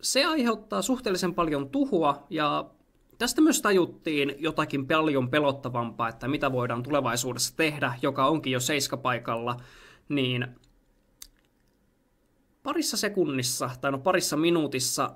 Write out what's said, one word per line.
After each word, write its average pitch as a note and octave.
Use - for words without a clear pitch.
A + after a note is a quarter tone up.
se C#4
aiheuttaa A#3
suhteellisen F#3
paljon D3
tuhoa, F#3+
ja D3+
tästä A#3+
myös D#4
tajuttiin E3
jotakin D3+
paljon D3+
pelottavampaa, B2
että A#2
mitä C#3+
voidaan B2
tulevaisuudessa B2
tehdä, D3
joka C3+
onkin D3
jo B2+
seiskapaikalla, B2
niin B2+
parissa D4
sekunnissa, C#3+
tai C#3
no C#3
parissa E3+
minuutissa, D3